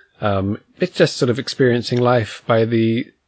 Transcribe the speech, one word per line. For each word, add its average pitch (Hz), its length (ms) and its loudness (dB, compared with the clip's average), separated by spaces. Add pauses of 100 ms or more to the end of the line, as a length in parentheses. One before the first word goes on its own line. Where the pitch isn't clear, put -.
(220)
Um, 101 380 -2 (200)
it's 180 160 -4
just - 220 2
sort 131 120 0
of 120 100 -2
experiencing 123 600 -2
life 123 480 0
by 113 180 2
the, 113 400 0 (220)